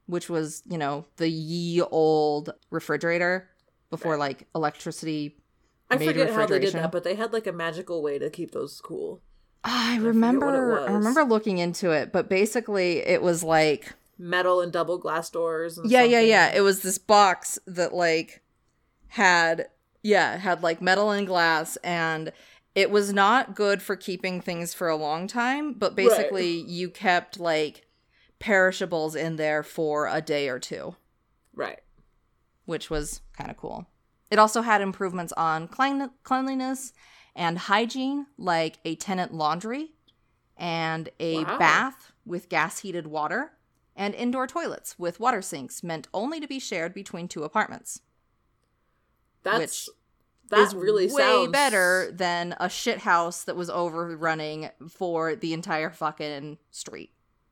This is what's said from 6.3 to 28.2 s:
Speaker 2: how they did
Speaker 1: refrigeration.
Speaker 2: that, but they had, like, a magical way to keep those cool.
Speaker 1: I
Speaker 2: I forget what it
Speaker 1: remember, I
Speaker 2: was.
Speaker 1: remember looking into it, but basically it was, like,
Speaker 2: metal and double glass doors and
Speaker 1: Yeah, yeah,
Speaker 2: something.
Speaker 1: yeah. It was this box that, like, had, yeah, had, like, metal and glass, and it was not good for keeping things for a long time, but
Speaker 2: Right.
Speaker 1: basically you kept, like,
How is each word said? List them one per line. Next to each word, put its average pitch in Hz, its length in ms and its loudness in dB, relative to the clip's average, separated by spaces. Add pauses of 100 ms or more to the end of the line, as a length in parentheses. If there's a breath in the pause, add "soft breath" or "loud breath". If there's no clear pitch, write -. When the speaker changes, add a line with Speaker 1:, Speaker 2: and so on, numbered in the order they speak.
Speaker 2:
how 220 160 2
they 190 140 2
did 196 60 2
Speaker 1:
refrigeration. 170 160 0
Speaker 2:
that, 170 100 -2
but 175 120 -2
they 180 120 0
had, 220 160 -4
like, 220 140 -4
a 185 60 -4
magical 170 500 -6
way 143 160 -2
to 156 120 -4
keep 165 220 -10
those - 280 -8
cool. - 420 -10 (420)
Speaker 1:
I 226 40 -4
Speaker 2:
I 240 300 0
forget 214 40 0
what - 20 0
it 226 40 2
Speaker 1:
remember, 247 680 2
I - 60 -4
Speaker 2:
was. 196 80 -2
Speaker 1:
remember 233 320 4
looking 214 340 2
into 175 340 0
it, 147 200 0
but 180 160 0
basically 196 720 2
it - 240 2
was, 170 220 2
like, 156 500 2 (240)
Speaker 2:
metal 180 420 2
and 175 120 -2
double 170 260 -2
glass 165 320 -6
doors 165 480 -4
and 208 120 -2
Speaker 1:
Yeah, 247 120 8
yeah, 240 160 8
Speaker 2:
something. 226 100 8
Speaker 1:
yeah. 190 260 8
It 202 60 4
was 196 220 4
this 190 160 -2
box 208 680 6
that, 175 280 -2
like, 165 480 0 (680)
had, 170 600 4 (340)
yeah, 165 340 4
had, 175 260 -2
like, 165 180 0
metal 190 300 4
and 202 160 0
glass, 165 580 2
and 160 480 -2 (420 soft breath)
it 196 160 4
was 202 220 2
not 202 420 4
good 202 280 0
for 202 140 -4
keeping 185 440 -6
things 170 340 -6
for 175 140 -4
a 160 80 0
long 156 300 -4
time, 262 480 -2
but 190 160 0
Speaker 2:
Right. - 60 -8 (120)
Speaker 1:
basically 190 420 2
you 175 380 -6
kept, 175 500 0
like, 156 480 -2 (520)